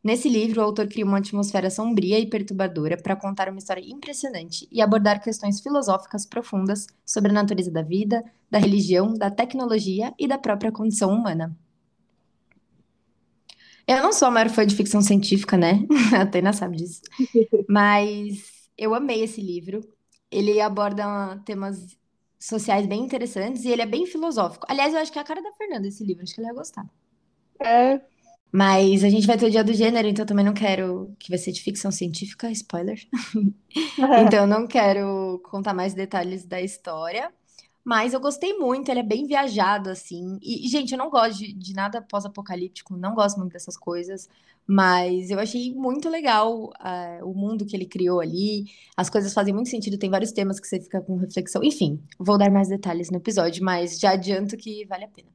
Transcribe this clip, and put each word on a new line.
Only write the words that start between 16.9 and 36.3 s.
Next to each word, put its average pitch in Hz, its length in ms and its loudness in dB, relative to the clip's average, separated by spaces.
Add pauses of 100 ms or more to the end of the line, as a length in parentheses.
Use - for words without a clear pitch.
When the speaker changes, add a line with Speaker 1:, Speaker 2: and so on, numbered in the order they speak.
Speaker 2:
<laughs> 220 500 2
Speaker 1:
Mas 208 1120 2
eu 220 180 0
amei 247 280 0
esse 220 180 -6
livro. 185 400 -8 (500)
Ele 208 300 2
aborda 202 840 -2
temas 196 520 -10 (420)
sociais 208 480 0
bem 214 160 -4
interessantes 240 640 -6
e 247 40 -2
ele 233 120 2
é 233 40 0
bem 254 200 -2
filosófico. 302 640 -4
Aliás, 277 240 0
eu 320 80 0
acho 311 100 -6
que 294 80 -8
é - 20 -8
a 294 40 -10
cara 302 180 -8
da 415 100 -12
Fernanda 285 340 -8
esse 202 160 -10
livro, 180 200 -6
acho 180 120 -14
que 220 60 -10
ela 226 80 -6
ia 240 60 -10
gostar. 269 300 -14 (760)
Speaker 2:
É. 254 420 6 (500)
Speaker 1:
Mas 196 520 6
a 202 60 6
gente 202 180 6
vai 233 100 4
ter 240 100 4
o 220 40 4
Dia 220 120 4
do 220 100 2
Gênero, 226 340 4
então 208 160 0
eu 214 40 -6
também 202 180 4
não 208 80 4
quero, 190 680 -2
que - 100 -20
vai 180 80 -2
ser 180 140 -6
de - 100 -10
ficção 196 300 -6
científica, 196 600 -8
spoiler. 208 480 -8 (120)
<laughs> 233 260 -6 (380)
Speaker 2:
<laughs> 285 400 2
Speaker 1:
Então 220 260 8
eu 202 60 6
não 220 200 2
quero 196 760 0
contar 196 300 -6
mais 185 200 -4
detalhes 185 520 -6